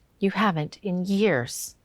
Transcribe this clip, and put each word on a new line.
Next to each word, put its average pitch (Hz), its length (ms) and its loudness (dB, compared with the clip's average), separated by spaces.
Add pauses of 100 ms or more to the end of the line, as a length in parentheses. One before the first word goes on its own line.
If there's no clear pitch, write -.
(200)
You 196 120 0
haven't 180 520 0
in 180 220 -2
years. 190 800 0